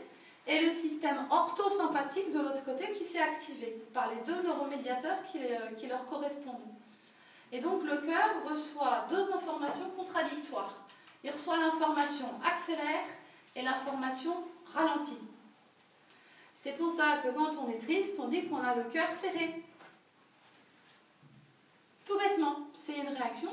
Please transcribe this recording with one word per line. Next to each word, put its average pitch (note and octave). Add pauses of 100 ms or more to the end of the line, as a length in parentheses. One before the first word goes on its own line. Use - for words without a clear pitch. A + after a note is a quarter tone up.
(480)
et D#4
le E4
système D4+
orthosympathique E4
de D4
l'autre C4+
côté D4+
qui G4+
s'est E4+
activé, A#3+ (120)
par B3
les A#3
deux F4+
neuromédiateurs C#4+
qui, D#4+
euh, A#3
qui C4
leur B3+
correspondent. C#4 (800)
Et B3
donc F4
le D4
cœur E4 (180)
reçoit C#4+
deux G4
informations D#4+
contradictoires. D4+ (500)
Il C#4
reçoit E4
l'information D4+ (180)
accélère E4 (520)
et B3+
l'information C4+ (280)
ralentit. D4+ (1400)
C'est -
pour E4
ça D4+
que B3+
quand D4+
on B3+
est A3
triste, F#4
on A#3+
dit E4+
qu'on C4+
a B3
le A#3
cœur E4
serré. E4 (2500)
Tout G4+
bêtement, D#4+
c'est -
une C#4
réaction C4+